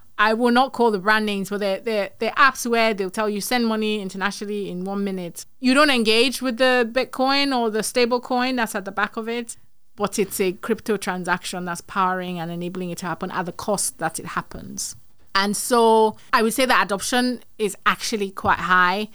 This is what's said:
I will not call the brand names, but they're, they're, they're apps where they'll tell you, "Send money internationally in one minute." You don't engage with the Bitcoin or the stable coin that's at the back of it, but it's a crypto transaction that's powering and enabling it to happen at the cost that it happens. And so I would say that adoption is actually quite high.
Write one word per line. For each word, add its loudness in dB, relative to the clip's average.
I 4
will 2
not 4
call 2
the 0
brand 2
names, -4
but -4
they're, -2
they're, -2
they're -2
apps 2
where 2
they'll -4
tell 0
you, -4
"Send 0
money 0
internationally -6
in -6
one -4
minute." -6
You 2
don't 4
engage 2
with -2
the 4
Bitcoin 0
or 2
the -2
stable 2
coin 0
that's -2
at -6
the -8
back -2
of -6
it, -6
but -2
it's -2
a 2
crypto -2
transaction -4
that's -6
powering -2
and -6
enabling -6
it -10
to -8
happen -6
at -4
the -8
cost -4
that -4
it -10
happens. -10
And 2
so 4
I 6
would 2
say 2
that 4
adoption -2
is -2
actually -2
quite 0
high. 2